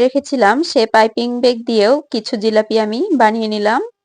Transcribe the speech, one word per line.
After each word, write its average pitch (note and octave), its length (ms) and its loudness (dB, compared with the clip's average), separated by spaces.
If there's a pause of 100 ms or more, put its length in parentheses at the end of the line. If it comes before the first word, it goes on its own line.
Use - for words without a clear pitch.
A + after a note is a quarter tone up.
রেখেছিলাম B3+ 500 0 (160)
সে C4 100 2 (140)
পাইপিং A3+ 320 2 (160)
ব্যাগ A#3+ 140 2 (120)
দিয়েও A3 240 2 (180)
কিছু G#3+ 220 -6 (100)
জিলাপি G#3+ 320 0 (100)
আমি G#3+ 140 -6 (220)
বানিয়ে A3 320 0
নিলাম। G#3+ 280 0 (240)